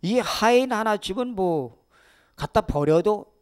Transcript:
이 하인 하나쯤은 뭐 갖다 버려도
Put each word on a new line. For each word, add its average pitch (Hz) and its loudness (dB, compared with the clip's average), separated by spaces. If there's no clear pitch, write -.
이 214 0
하인 247 2
하나쯤은 214 -2
뭐 170 -4
갖다 - -2
버려도 165 0